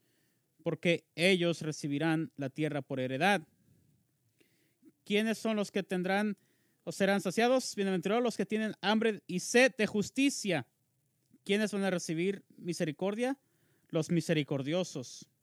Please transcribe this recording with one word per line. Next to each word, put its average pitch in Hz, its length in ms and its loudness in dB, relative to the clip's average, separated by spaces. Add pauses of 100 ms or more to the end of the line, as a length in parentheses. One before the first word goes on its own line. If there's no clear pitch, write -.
(680)
porque 170 380 0 (100)
ellos 170 480 2
recibirán 156 760 -2
la 135 140 -6
tierra 147 320 -4
por 131 160 -6
heredad. 135 420 2 (1600)
¿Quiénes 214 340 0
son 226 160 -2
los 208 160 -2
que 196 140 -2
tendrán 196 520 -2 (460)
o - 80 -10
serán 196 300 2
saciados? 240 560 0
Bienaventurados 196 480 0
los 226 120 -2
que 202 100 -2
tienen 220 340 -2
hambre 214 480 0
y 180 100 -2
sed 247 400 4
de 214 80 2
justicia. 208 800 0 (800)
¿Quiénes 202 260 2
van 196 140 -2
a 190 60 2
recibir 175 520 -2 (140)
misericordia? 190 840 -2 (520)
Los 160 200 0
misericordiosos. 151 1160 -2 (140)